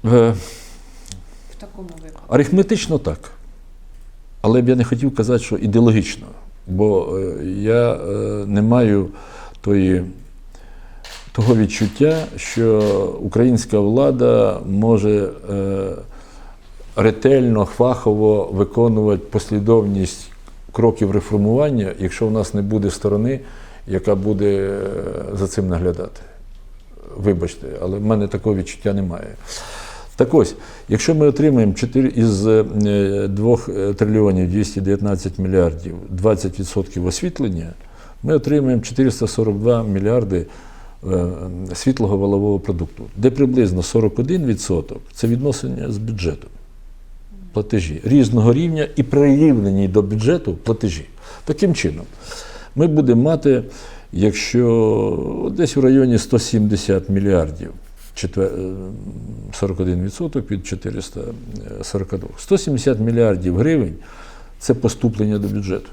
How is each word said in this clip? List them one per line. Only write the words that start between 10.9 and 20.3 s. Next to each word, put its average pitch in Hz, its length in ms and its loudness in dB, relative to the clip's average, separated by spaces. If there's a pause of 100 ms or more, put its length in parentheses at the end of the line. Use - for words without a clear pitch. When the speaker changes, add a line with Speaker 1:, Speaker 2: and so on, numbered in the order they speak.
Speaker 1:
того 117 240 4
відчуття, 113 680 2 (100)
що 110 460 0 (400)
українська 110 580 2
влада 120 800 2 (100)
може, 104 600 2 (200)
е, 98 420 -4 (1040)
ретельно, 110 680 2
фахово 107 800 2
виконувати 107 800 0
послідовність 101 1040 0 (400)